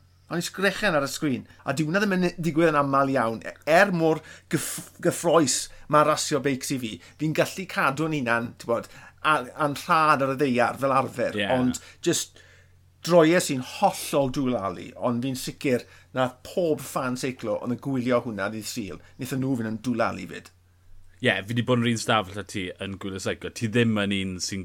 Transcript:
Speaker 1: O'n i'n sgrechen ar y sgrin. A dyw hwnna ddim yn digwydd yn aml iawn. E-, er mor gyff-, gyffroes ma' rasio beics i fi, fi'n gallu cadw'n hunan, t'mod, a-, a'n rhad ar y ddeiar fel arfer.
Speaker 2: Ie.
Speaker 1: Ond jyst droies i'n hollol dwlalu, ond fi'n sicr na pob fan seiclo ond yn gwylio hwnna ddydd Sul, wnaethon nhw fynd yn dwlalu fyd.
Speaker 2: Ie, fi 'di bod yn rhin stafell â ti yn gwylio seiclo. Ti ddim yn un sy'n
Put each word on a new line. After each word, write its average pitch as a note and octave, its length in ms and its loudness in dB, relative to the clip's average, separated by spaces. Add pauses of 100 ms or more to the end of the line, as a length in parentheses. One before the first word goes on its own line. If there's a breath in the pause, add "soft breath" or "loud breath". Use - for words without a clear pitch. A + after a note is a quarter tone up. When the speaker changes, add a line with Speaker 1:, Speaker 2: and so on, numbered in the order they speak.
(300)
Speaker 1:
O'n D#3+ 80 -4
i'n E3+ 80 -4
sgrechen F#3+ 480 0
ar C#3+ 80 2
y C#3 80 -4
sgrin. B2+ 360 -2 (200 soft breath)
A C#3 80 0
dyw D#3 140 0
hwnna F3+ 140 2
ddim G3+ 120 2
yn F3+ 120 4 (120)
digwydd E3 320 4
yn D3+ 80 4
aml C#3 320 4
iawn. A2+ 320 0
E-, - 140 -12 (100)
er F#3 240 6
mor D#3+ 300 2 (280 loud breath)
gyff-, - 440 -4 (100)
gyffroes D#3+ 640 2 (220 soft breath)
ma' D3+ 160 6
rasio D3 340 0
beics C3 300 -2
i C#3 80 -2
fi, A2+ 140 -6 (260 loud breath)
fi'n D#3 160 -2
gallu E3+ 320 -2
cadw'n D#3 480 0
hunan, A#2 440 0
t'mod, A2+ 280 -2 (360 loud breath)
a-, D3 260 2 (100)
a'n D3 160 0
rhad D3+ 480 4
ar C3+ 140 0
y - 20 -
ddeiar A#2+ 400 2
fel C3+ 160 0
arfer. A#2+ 400 0
Speaker 2:
Ie. G#2 160 0
Speaker 1:
Ond B2+ 300 0 (260 loud breath)
jyst - 320 -2 (640 soft breath)
droies E3+ 480 6
i'n B2+ 160 -4
hollol D3 720 0
dwlalu, G2+ 600 -2
ond A#2 280 -2
fi'n B2+ 160 -4
sicr B2+ 420 -2 (320 soft breath)
na B2+ 140 0 (180)
pob D#3+ 380 -2
fan B2+ 340 -4
seiclo B2 400 -4
ond A#2+ 160 -6
yn A#2 80 -8
gwylio B2 400 0
hwnna G#2 300 -4
ddydd A2 180 -10
Sul, F#2 320 -8 (160 soft breath)
wnaethon C3 240 -4
nhw C3+ 160 0
fynd A2 140 -4
yn A2 100 -8
dwlalu G2 480 -2
fyd. - 220 -16 (680)
Speaker 2:
Ie, A#2+ 220 2
fi A2 140 -6
'di A#2 100 0
bod A#2+ 160 2
yn A#2+ 60 0
rhin A2+ 120 0
stafell G#2+ 380 0
â G2+ 80 -10
ti F#2 220 -8 (120)
yn G2 220 -8
gwylio F#2+ 180 -8
seiclo. F2+ 300 -6
Ti - 180 -4
ddim A2+ 300 2
yn G2+ 160 0
un F#2+ 260 -4
sy'n F#2+ 240 -6